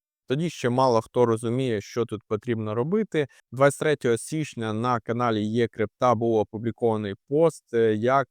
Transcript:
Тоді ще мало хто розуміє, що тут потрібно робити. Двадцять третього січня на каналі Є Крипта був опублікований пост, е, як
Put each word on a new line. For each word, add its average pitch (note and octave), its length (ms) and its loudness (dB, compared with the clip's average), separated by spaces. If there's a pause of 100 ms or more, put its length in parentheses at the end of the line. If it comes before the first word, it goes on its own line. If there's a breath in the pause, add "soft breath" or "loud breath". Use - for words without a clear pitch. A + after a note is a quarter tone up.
(280)
Тоді D#3 220 -2
ще - 200 -4
мало B2 300 4
хто B2 260 2
розуміє, A#2 540 -2
що A#2 240 -4
тут A2 240 -8
потрібно G#2+ 460 -4
робити. D#3 520 -2 (260 soft breath)
Двадцять C3+ 260 4
третього C3+ 380 0
січня A#2+ 560 -6
на A#2 280 -2
каналі A2+ 440 -2
Є A2+ 240 0
Крипта A#2 460 0
був A#2 200 0
опублікований G#2+ 800 -2 (140)
пост, D3+ 460 0
е, A2+ 200 4
як B2 360 2